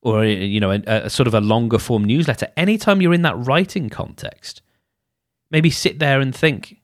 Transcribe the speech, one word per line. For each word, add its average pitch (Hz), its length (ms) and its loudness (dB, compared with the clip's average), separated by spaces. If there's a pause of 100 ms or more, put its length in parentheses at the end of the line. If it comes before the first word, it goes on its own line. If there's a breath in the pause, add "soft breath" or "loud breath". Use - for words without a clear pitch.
or, 110 220 2
you 101 360 0
know, 98 120 2
a, 101 140 0
a 110 240 -2
sort - 160 0
of 110 80 -2
a 110 60 4
longer 110 380 2
form 110 260 0
newsletter, 135 520 0
anytime 196 440 2
you're 175 140 4
in 170 80 2
that 123 160 0
writing 151 500 -2
context, - 720 -12 (880)
maybe 160 200 4
sit - 280 -2
there 139 220 2
and 131 140 -2
think - 500 -2